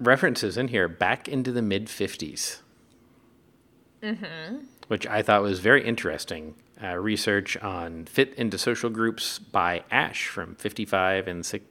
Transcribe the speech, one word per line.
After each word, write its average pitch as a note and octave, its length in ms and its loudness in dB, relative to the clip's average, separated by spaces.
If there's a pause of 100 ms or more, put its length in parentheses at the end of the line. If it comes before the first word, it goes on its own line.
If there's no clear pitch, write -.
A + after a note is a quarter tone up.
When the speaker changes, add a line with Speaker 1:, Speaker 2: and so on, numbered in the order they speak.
Speaker 1:
references A#2+ 560 4
in C3 100 0
here G2 220 2
back G2 400 0
into C3 240 0
the A#2+ 80 0
mid G#2 280 0
fifties. - 720 -6 (1400)
Speaker 2:
Mm-hmm. G3 560 -8 (320)
Speaker 1:
Which - 180 -2
I G#2+ 140 0
thought G#2+ 200 6
was G2 200 0
very B2 240 6
interesting. D#2+ 720 -4 (280)
Uh, F2+ 140 -4
research G2+ 600 0
on E2+ 460 -8
fit C3+ 300 2
into G#2+ 240 -2
social A#2 320 0
groups A2+ 500 -2
by F2 500 0
Ash - 380 0
from F2 280 -8
fifty-five F#2+ 680 0
and F2 200 -6
si-, - 260 -6